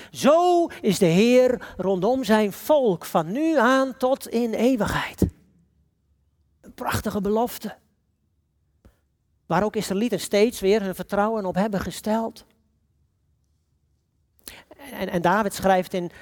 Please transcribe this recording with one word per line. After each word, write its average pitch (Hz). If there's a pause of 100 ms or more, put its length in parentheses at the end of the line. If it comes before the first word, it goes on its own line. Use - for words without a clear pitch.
(100)
zo 339 (140)
is 190
de 190
Heer 240
rondom 196
zijn 208
volk, 254
van 165
nu 311
aan 262
tot 254
in 226
eeuwigheid." - (1300)
Een -
prachtige 220
belofte. 214 (1700)
Waar 175
ook 214
Israëlieten 202
steeds 208
weer 202
hun 185
vertrouwen 202
op 180
hebben 196
gesteld. 220 (2250)
En, 277
en, 190
en 185
David 196
schrijft 185
in, 175 (100)